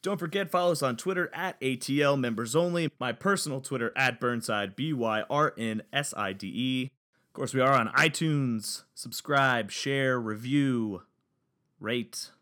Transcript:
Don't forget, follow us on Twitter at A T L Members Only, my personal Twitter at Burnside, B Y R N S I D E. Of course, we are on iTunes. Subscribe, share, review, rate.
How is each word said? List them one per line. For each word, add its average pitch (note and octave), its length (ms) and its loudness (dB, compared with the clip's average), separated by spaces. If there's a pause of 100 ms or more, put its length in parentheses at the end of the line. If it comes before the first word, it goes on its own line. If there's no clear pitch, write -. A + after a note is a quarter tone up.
Don't F#3+ 140 -2
forget, E3+ 320 -2
follow F3 220 4
us C#3+ 100 0
on B2 160 0
Twitter F3+ 340 -2
at F3+ 300 -6
A C3 140 0
T C#3 260 0
L C#3+ 160 6
Members A#2+ 360 -2
Only, E3+ 460 2
my B2 120 -2
personal D3+ 500 -2
Twitter A#2+ 340 -2
at B2+ 240 2
Burnside, A2 560 -2
B D#3 160 -2
Y A2+ 380 0
R D3 260 2
N A2 260 -4 (120)
S C#3+ 200 -2
I G2 200 -4
D G2 120 -10
E. B2+ 440 -4 (380)
Of - 40 -20
course, C3+ 220 -6
we C3 80 4
are C3+ 100 6
on A#2+ 160 4
iTunes. C#3+ 920 0 (120)
Subscribe, B2+ 760 0
share, C3+ 500 0
review, A#2 840 0 (760)
rate. A2+ 600 -6